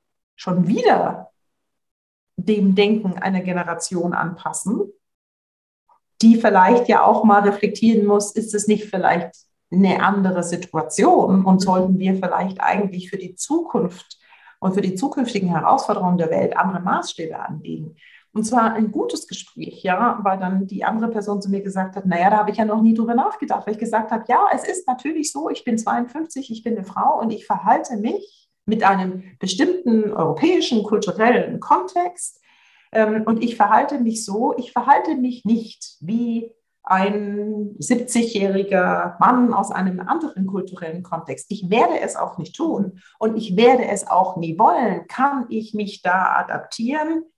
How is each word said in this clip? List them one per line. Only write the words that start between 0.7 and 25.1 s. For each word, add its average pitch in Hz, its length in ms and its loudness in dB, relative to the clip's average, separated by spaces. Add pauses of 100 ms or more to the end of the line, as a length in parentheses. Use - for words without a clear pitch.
dem 196 380 2
Denken 202 460 2
einer 185 220 -2
Generation 175 720 -4
anpassen, 185 800 -4 (1300)
die 226 140 10
vielleicht 220 520 6
ja - 160 4
auch - 200 4
mal 208 180 8
reflektieren 202 640 2
muss, 202 260 2
ist 220 220 -4
es 208 140 -2
nicht 214 180 2
vielleicht 175 500 0 (380)
eine 185 300 4
andere 185 400 2
Situation 190 1000 2
und 185 160 6
sollten 185 360 2
wir 190 180 0
vielleicht 185 460 -4
eigentlich 190 480 -4
für 202 80 -8
die 180 180 -12
Zukunft - 840 -4 (400)
und 190 140 -2
für 196 80 0
die 185 140 -2
zukünftigen 220 540 -4
Herausforderungen 180 680 0
der 160 120 -2
Welt - 280 -2
andere 180 240 -2
Maßstäbe 180 580 -6
anlegen? 160 560 -12 (380)
Und 220 100 -2
zwar 226 300 2
ein 220 180 2
gutes 440 360 -4
Gespräch, - 560 -14
ja, 208 400 0
weil 190 160 0
dann 190 280 -2
die - 160 -8
andere 220 260 -2
Person 208 320 -4
zu 196 80 -6
mir 196 120 -2
gesagt 190 340 -6
hat, 196 100 -8
„Na 170 140 2
ja, 185 100 4
da 214 80 6
habe 214 140 0
ich 208 60 -6
ja 220 80 0
noch 214 160 0
nie 226 120 6
drüber 226 220 0
nachgedacht“, - 500 -2
weil 208 80 -6
ich 214 60 -8
gesagt 220 320 -2
habe, 226 160 -4
Ja, - 260 4
es - 120 -2
ist - 220 -6
natürlich 285 440 -4